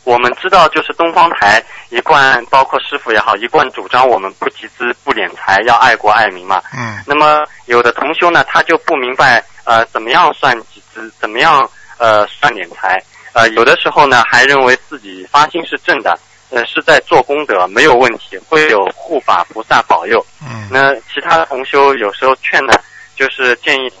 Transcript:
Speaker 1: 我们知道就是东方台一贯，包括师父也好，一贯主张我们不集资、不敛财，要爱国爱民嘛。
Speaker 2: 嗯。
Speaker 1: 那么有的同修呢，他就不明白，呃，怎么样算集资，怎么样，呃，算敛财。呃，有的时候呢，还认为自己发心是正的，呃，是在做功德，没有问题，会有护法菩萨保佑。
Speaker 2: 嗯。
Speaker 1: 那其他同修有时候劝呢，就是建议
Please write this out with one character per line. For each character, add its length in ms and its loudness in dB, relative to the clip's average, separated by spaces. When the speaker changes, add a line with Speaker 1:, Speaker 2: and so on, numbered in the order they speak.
Speaker 1:
我 140 2
们 220 0
知 100 -6
道 180 6
就 140 -4
是 100 -8
东 220 -2
方 160 4
台 340 0
一 120 -6
贯， 460 2
包 160 4
括 180 -2
师 180 -10
父 120 -8
也 80 2
好， 180 0
一 120 -8
贯 240 0
主 160 -14
张 180 2
我 120 2
们 160 -8
不 160 -6
集 260 -20
资、 260 -6
不 120 -6
敛 200 -6
财， 280 -2
要 140 2
爱 200 4
国 140 0
爱 180 2
民 180 -12
嘛。 160 -2
Speaker 2:
嗯。 320 -10
Speaker 1:
那 80 -2
么 280 2
有 180 2
的 100 2
同 220 -4
修 160 0
呢， 140 2
他 180 -2
就 160 -2
不 180 -4
明 200 -4
白， 260 4
呃， 220 2
怎 140 -6
么 100 -6
样 240 2
算 200 0
集 100 -20
资， 240 -16
怎 100 -6
么 100 -8
样， 300 2
呃， 300 2
算 260 -4
敛 220 -10
财。 280 -4
呃， 180 2
有 140 2
的 120 4
时 140 -2
候 160 4
呢， 240 4
还 140 4
认 180 2
为 160 2
自 120 -14
己 300 -18
发 180 4
心 180 -8
是 180 -8
正 180 -2
的， 160 -2
呃， 160 -2
是 200 -6
在 140 4
做 220 2
功 220 -4
德， 220 0
没 160 0
有 120 4
问 220 2
题， 220 -16
会 220 0
有 240 2
护 260 -6
法 320 0
菩 120 -12
萨 180 0
保 240 -2
佑。 180 0
Speaker 2:
嗯。 300 -14
Speaker 1:
那 240 2
其 280 -12
他 220 0
同 220 -8
修 300 2
有 180 -2
时 100 -8
候 120 4
劝 280 -4
呢， 80 0
就 140 -2
是 280 -2
建 200 -4
议 240 -6